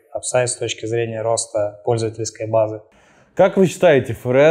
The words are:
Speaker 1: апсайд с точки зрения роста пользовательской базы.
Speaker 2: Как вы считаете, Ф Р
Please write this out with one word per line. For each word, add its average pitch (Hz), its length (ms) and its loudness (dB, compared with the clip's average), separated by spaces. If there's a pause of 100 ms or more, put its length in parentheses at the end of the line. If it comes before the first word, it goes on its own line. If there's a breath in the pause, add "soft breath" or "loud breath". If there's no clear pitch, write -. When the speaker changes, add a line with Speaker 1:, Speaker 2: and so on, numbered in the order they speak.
(140)
Speaker 1:
апсайд 123 360 -2
с - 80 -8
точки 110 280 -8
зрения 113 360 -4
роста 110 640 -4
пользовательской 113 640 -4
базы. 110 340 0 (520 soft breath)
Speaker 2:
Как 185 240 2
вы 190 80 4
считаете, 135 480 2
Ф - 140 -12
Р 127 100 2 (140)